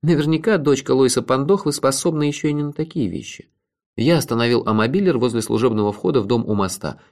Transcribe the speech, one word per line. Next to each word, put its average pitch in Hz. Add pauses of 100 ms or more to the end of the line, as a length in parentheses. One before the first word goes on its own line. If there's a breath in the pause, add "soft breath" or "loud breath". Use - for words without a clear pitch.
Наверняка 160
дочка 135
Лоиса 131
Пандохлы 139
способна 151
ещё 147
и 147
не 147
на 147
такие 160
вещи». - (460)
Я 151
остановил 120
амобилер 127
возле 117
служебного 110
входа -
в 98
дом 113
у 107
моста 92 (140 soft breath)